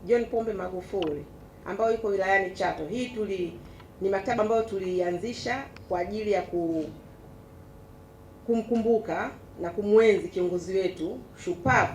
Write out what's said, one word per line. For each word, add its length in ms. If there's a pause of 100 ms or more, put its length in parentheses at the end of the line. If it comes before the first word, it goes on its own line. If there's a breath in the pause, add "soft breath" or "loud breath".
John 180
Pombe 280
Magufuli, 720 (420)
ambayo 280
iko 120
wilayani 480
Chato. 320
Hii 220
tuli-, 440 (480 loud breath)
ni 80
maktaba 340
ambayo 200
tulianzisha 1000 (240)
kwa 120
ajili 320
ya 100
ku-, 420 (1600)
kumkumbuka 840 (300)
na 100
kumwenzi 580
kiongozi 500
wetu 400 (260)
shupavu 500